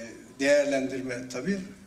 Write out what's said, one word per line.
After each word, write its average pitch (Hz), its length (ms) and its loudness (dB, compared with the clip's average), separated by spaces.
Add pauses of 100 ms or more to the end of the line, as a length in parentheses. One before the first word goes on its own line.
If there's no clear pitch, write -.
(380)
değerlendirme 135 880 2
tabii. 185 300 -2 (280)